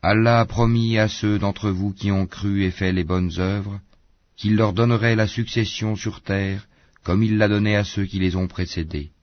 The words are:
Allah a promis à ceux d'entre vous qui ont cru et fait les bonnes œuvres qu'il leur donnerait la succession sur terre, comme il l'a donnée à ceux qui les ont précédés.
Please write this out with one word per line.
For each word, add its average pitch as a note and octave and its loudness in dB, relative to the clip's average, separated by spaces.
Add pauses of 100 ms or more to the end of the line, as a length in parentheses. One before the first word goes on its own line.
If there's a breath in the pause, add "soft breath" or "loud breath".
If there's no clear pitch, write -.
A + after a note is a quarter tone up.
Allah A2+ 4
a G#2+ 2
promis A2+ 2
à A2 4
ceux G#2 0
d'entre G2+ -2
vous G2 -2
qui G2+ -2
ont F#2+ 2
cru G2 -2
et F#2 0
fait F#2 0
les F#2 0
bonnes F2 -2
œuvres G2+ -2 (580)
qu'il G#2+ 2
leur G#2+ 2
donnerait A#2 2
la A2 2
succession A2 -4
sur G#2 -10
terre, G2 -4 (380 soft breath)
comme F#2 0
il G#2+ 2
l'a G#2+ 4
donnée G#2 2
à G2+ 0
ceux G2 -4
qui F#2+ -6
les F#2 0
ont F#2 -2
précédés. D#2+ -8 (100)